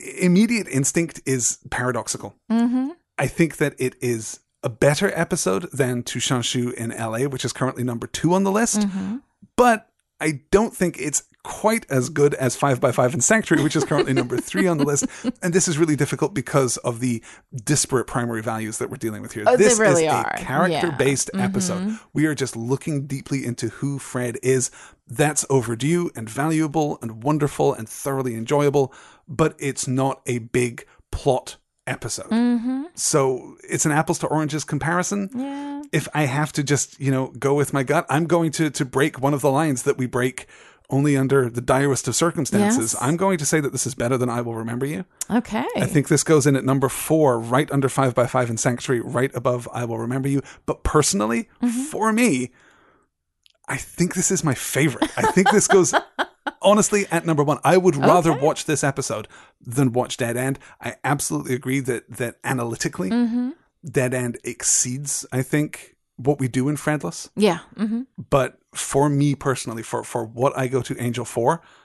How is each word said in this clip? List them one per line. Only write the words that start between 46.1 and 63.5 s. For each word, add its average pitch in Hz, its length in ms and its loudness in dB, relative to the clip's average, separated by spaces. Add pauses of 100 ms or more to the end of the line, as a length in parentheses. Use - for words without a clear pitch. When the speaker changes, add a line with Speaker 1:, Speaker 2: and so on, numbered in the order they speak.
Speaker 1:
goes 151 240 4
in 139 100 4
at 127 80 -2
number 131 260 2
four, 151 480 2
right 123 320 0
under 135 180 2
Five 131 260 0
by 120 120 4
Five 123 240 0
and 113 100 -4
Sanctuary, 123 400 0
right 123 340 -2
above 123 380 -2
I 120 140 -4
Will 113 120 -4
Remember 127 300 -4
You. 139 140 0 (240)
But - 180 -4
personally, 214 640 0 (140)
Speaker 2:
Mm-hmm. 247 220 0
Speaker 1:
for 220 280 0
me, 175 400 2 (1120)
I - 120 -6
think - 360 -4
this 180 160 0
is 185 140 0
my 139 100 0
favorite. 143 640 0
I - 60 0 (100)
think - 180 4
this - 180 4
goes 370 260 6 (340)
Speaker 2:
<laughs> - 340 -12
Speaker 1:
honestly 202 480 4
at 170 140 0
number 156 180 2
one. 143 220 0
I 175 140 6
would 180 180 4
rather 165 360 6
Speaker 2:
Okay. - 120 -2
Speaker 1:
watch 151 220 0
this 156 180 0
episode 120 420 -2 (400)
than 123 260 2
watch 120 260 -2
Dead 117 180 -2
End. 131 220 -2 (240)
I 120 200 -8
absolutely 143 520 -2
agree 131 260 -2
that, 123 380 -4
that 120 260 -6
analytically, 127 640 -4
Speaker 2:
Mm-hmm. 240 400 0 (400)